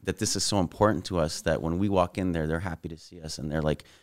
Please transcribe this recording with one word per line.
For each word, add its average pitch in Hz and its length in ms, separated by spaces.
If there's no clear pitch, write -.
that 92 140
this 104 180
is 98 80
so 101 160
important 90 460
to 90 140
us 78 220
that 73 200
when 82 160
we 101 120
walk 92 280
in 92 140
there, 80 160
they're 82 140
happy 85 280
to 82 80
see 87 240
us. 78 160
And 73 140
they're 78 100
like, 76 220